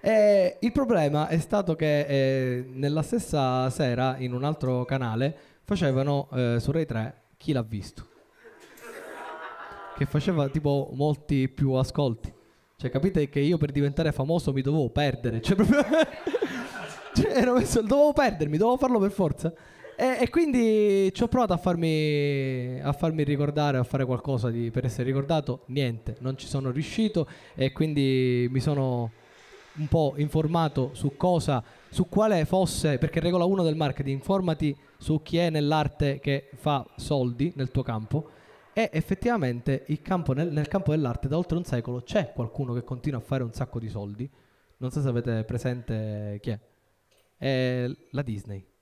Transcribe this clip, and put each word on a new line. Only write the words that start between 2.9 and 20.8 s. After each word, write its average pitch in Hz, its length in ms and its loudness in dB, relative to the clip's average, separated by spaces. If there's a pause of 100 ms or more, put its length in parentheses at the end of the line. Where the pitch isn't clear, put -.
stessa 131 680 0
sera, 127 500 0
in 127 140 -4
un 123 120 -4
altro 127 400 0
canale, 131 520 -2 (280)
facevano, 139 680 0
eh, 123 280 2
su 117 100 -2
Rai 156 160 0
tre 110 360 -6 (140)
Chi - 160 -4
l'ha 127 100 0
visto? 107 440 -10 (1900)
Che 139 100 0
faceva, 151 420 0
tipo, 143 440 0
molti 139 560 0
più 135 240 0
ascolti. 131 600 -2 (460)
Cioè, 127 120 -6
capite 151 400 0
che 143 100 0
io 160 160 4
per 147 160 0
diventare 143 400 0
famoso 151 400 0
mi 135 80 0
dovevo 139 300 0
perdere. 135 500 -2
Cioè, 185 160 2
proprio 220 240 6
<laughs> - 1300 -2
cioè, - 200 4
ero 247 200 4
messo, 240 260 2
dovevo 277 320 4
perdermi, 156 460 2
dovevo 233 180 4
farlo 254 220 2
per 202 120 4
forza. 165 400 -2 (460)
E, 254 240 0
e 240 80 2
quindi 214 840 4